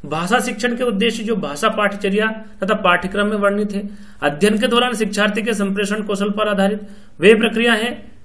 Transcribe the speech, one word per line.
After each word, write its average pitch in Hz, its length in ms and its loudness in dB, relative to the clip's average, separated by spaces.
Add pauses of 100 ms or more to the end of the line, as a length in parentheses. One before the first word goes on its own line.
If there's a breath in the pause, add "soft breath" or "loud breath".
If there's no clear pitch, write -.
भाषा 175 340 0
शिक्षण 240 360 -2
के 254 80 -2
उद्देश्य 226 400 0
जो 220 120 -2
भाषा 147 340 -2
पाठचर्या 208 580 0 (360 loud breath)
तथा 202 100 2
पाठ्यक्रम 196 540 2
में 214 100 -2
वर्णित 202 340 2
है। 190 180 -6 (320 loud breath)
अध्ययन 151 360 2
के 247 100 2
दौरान 240 260 2
शिक्षार्थी 208 480 0
के 226 120 -2
संप्रेषण 202 480 -2
कौशल 202 280 -2
पर 214 180 0
आधारित 202 340 2 (380 loud breath)
वे 208 160 8
प्रक्रिया 226 380 2
है 240 380 -4 (140)